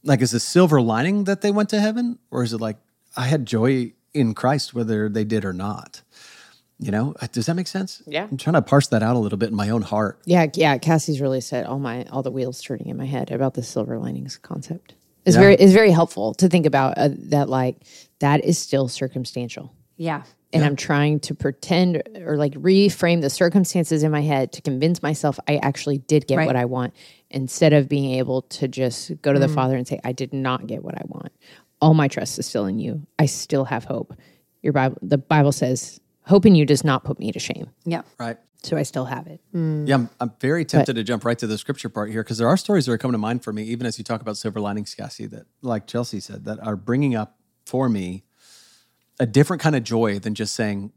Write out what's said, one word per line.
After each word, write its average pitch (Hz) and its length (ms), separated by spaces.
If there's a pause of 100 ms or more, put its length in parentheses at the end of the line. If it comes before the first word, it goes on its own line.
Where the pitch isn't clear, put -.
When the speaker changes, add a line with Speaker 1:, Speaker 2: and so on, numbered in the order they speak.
Speaker 1:
Like, 135 200
is 123 100
the 117 80
silver 160 400
lining 143 440
that 196 180
they 208 80
went 208 200
to 208 100
heaven? 240 380 (120)
Or 127 120
is 117 100
it 113 80
like, 110 160 (400)
I 127 100
had 139 200
joy 120 460 (200)
in 117 220
Christ - 400
whether 107 340
they 107 160
did 107 200
or 95 80
not? 98 500 (800)
You 110 100
know, 117 300
uh, 120 100
does 120 160
that 170 80
make 180 140
sense? - 380
Speaker 2:
Yeah. 156 240
Speaker 1:
I'm 143 60
trying 156 180
to 156 80
parse 139 260
that 110 140
out 117 120
a 123 60
little 104 180
bit 107 120
in 113 40
my 104 160
own 113 120
heart. 104 420
Speaker 2:
Yeah, 175 300
yeah. 147 240
Cassie's 156 420
really 131 200
set 123 260
all 131 120
my, 123 320
all 135 120
the 131 100
wheels 127 280
turning - 280
in - 80
my 135 100
head 131 240
about 131 240
the - 80
silver 113 360
linings 131 400
concept. - 560 (300)
It's 175 120
Speaker 1:
Yeah. - 60
Speaker 2:
very, 196 120
it's 190 180
very 208 200
helpful - 420
to 190 140
think 170 180
about, 135 320
uh, 143 120 (200)
that, 143 180
like, 127 280 (420)
that 143 260
is 175 140
still 135 300
circumstantial. 127 840 (240)
Speaker 3:
Yeah. 160 280 (280)
Speaker 2:
And 160 100
Speaker 1:
Yeah. 147 60
Speaker 2:
I'm 143 80
trying 147 440
to - 140
pretend 170 680 (240)
or, 151 100
like, 143 180
reframe 175 680
the 139 80
circumstances 170 720
in 156 100
my 151 80
head 139 320
to - 80
convince 151 420
myself 147 360 (100)
I 147 80
actually 139 420
did 147 280
get - 100
Speaker 3:
Right. 127 100
Speaker 2:
what 127 100
I 123 100
want, 123 260 (380)
instead 139 420
of 143 160
being 139 300
able 127 240
to - 260
just 127 440 (100)
go 143 100
to 143 80
the 160 80
Speaker 3:
Mm. 156 60
Speaker 2:
Father 131 220
and 127 120
say, 135 160
"I 123 80
did 131 200
not 131 340
get - 180
what - 120
I - 100
want. - 260 (480)
All 160 140
my 151 140
trust - 300
is - 80
still 104 200
in 98 120
you. 147 240 (160)
I 151 80
still - 380
have 113 200
hope." - 300 (480)
Your 151 100
Bible, 131 300
the 143 160
Bible 143 340
says, 127 460 (280)
"Hope 190 200
in 196 80
you 151 120
does 143 180
not 143 180
put - 160
me 107 140
to - 80
shame." - 280 (160)
Speaker 3:
Yeah. 170 180 (180)
Speaker 1:
Right. 117 160 (260)
Speaker 2:
So - 140
I 147 80
still 131 220
have 131 200
it. 160 140 (140)
Speaker 3:
Mm. 156 340
Speaker 1:
Yeah, 139 80
I'm, 117 140 (100)
I'm 120 200
very 156 220
Speaker 2:
But 127 80
Speaker 1:
tempted 139 240
to 113 100
jump 113 200
right 117 140
to 117 100
the 107 100
scripture - 320
part 107 220
here, 110 120
'cause 110 140
there 117 100
are 175 80
stories 185 300
that 123 60
are 110 60
coming 127 140
to 113 60
mind 113 240
for 110 100
me, 107 120
even 120 220
as 110 120
you 110 60
talk 113 180
about 107 160
silver 107 220
linings, 104 340
Cassie, 107 320
that, - 200 (160)
like 117 260
Chelsea 117 320
said, 101 240
that 107 200
are 107 120
bringing 120 400
up 107 200 (300)
for 127 220
me 95 340 (1000)
a 127 60
different 139 360
kind 151 140
of 117 80
joy 113 340
than 107 160
just 104 200
saying 104 420